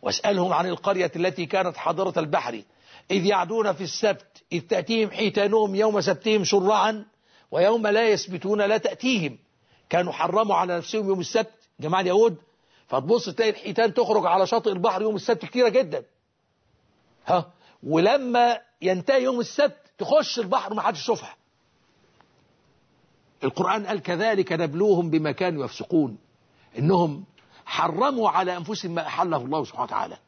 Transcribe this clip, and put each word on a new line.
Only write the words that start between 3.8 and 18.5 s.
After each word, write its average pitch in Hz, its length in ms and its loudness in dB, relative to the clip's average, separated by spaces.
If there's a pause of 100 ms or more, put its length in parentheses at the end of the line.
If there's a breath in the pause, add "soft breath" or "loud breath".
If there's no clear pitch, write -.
السبت - 580 -4 (100)
إذ 170 80 -2
تأتيهم 214 500 -2
حيتانهم 202 640 0
يوم 208 260 2
سبتهم 202 440 0
شرعا 208 600 2 (460 soft breath)
ويوم 214 360 2
لا 214 220 2
يسبتون 202 540 0
لا 208 160 2
تأتيهم". 220 600 -2 (500 soft breath)
كانوا 175 240 0
حرموا 190 440 0
على 175 200 0
نفسهم 196 320 -4
يوم 190 120 0
السبت، 220 320 -2 (280)
جماعة 160 200 0
اليهود، 190 360 4 (500 soft breath)
فتبص 143 420 0
تلاقي 220 220 0
الحيتان 214 440 0
تخرج 214 320 2
على 180 200 4
شاطئ 226 240 0
البحر 190 320 0
يوم 214 140 0
السبت 220 280 -2
كتيرة 240 240 2
جدًا. 175 360 0 (1200)
ها؟ 170 240 0 (320 soft breath)
ولما 240 800 2 (220)